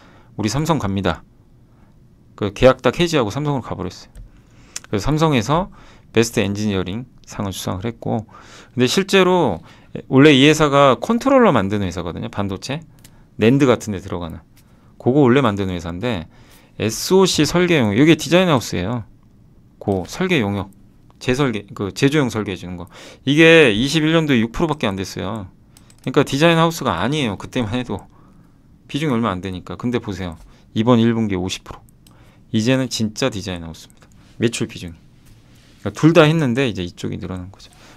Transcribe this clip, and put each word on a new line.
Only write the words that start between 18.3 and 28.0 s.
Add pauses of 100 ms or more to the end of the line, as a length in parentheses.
하우스예요. (760)
그
설계
용역, (480)
재설계,
그
제조용
설계해
주는
거. (380)
이게
이십일
년도에
육
프로밖에
안
됐어요. (540)
그러니까
디자인
하우스가
아니에요.
그때만
해도. (880)